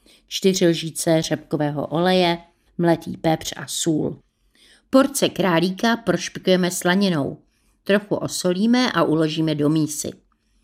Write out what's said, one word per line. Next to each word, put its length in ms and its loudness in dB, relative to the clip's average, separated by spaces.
čtyři 380 2
lžíce 560 0
řepkového 640 -4
oleje, 520 2
mletý 380 0
pepř 400 -2
a 100 -12
sůl. 520 -2
Porce 380 2
králíka 680 0
prošpikujeme 720 -2
slaninou. 680 0
Trochu 320 0
osolíme 760 0
a 100 0
uložíme 520 0
do 140 0
mísy. 420 -2